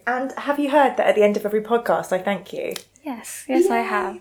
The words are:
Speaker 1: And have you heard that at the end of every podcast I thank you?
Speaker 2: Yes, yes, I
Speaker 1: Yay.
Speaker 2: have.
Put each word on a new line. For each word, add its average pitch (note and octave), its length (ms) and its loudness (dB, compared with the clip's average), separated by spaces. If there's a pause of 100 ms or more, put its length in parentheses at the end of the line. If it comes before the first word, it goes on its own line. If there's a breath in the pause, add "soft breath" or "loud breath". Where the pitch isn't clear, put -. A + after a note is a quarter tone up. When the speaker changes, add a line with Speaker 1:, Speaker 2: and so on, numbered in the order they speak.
Speaker 1:
And B3+ 260 -2
have C#4+ 260 -4
you C#4+ 100 0
heard C4+ 280 4
that - 100 2
at - 80 4
the G#3 80 6
end G#3 120 4
of G3+ 100 -4
every G#3+ 160 0
podcast G#3 520 0
I F#3 60 0
thank F#3+ 340 -6
you? - 200 -6 (300)
Speaker 2:
Yes, A#3+ 460 -12
yes, F4 200 4
I A#3 120 2
Speaker 1:
Yay. A3+ 60 -4
Speaker 2:
have. G3+ 340 -4